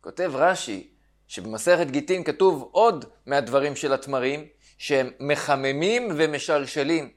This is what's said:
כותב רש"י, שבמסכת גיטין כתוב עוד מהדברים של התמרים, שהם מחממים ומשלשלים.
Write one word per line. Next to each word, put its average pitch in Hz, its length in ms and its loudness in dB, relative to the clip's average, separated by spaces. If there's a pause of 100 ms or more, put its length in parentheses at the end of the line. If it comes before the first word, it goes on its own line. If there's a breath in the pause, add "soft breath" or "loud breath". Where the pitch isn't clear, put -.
כותב 165 340 -4
רש"י, 131 600 0 (320)
שבמסכת 110 600 0
גיטין 147 360 -2
כתוב 156 480 2
עוד 185 340 2 (200)
מהדברים 139 500 0
של 139 180 0
התמרים, 139 540 -2 (300 soft breath)
שהם 131 420 0
מחממים 143 880 0 (100)
ומשלשלים. 147 1000 -2